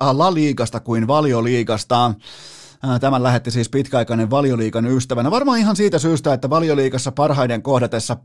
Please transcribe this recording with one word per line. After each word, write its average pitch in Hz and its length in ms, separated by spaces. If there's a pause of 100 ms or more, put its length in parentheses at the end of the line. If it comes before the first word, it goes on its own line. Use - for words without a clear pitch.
äh, 135 140
La 180 180
Liigasta 123 460
kuin 113 260
Valioliigasta? 120 1000
Äh, - 920
tämän 135 220
lähetti 123 280
siis 117 180
pitkäaikainen 117 640
Valioliigan 117 560
ystävä. 123 360
No 143 80
varmaan 254 280
ihan 214 180
siitä 196 220
syystä, 151 340
että 131 180
Valioliigassa 139 600
parhaiden 135 500
kohdatessa 120 640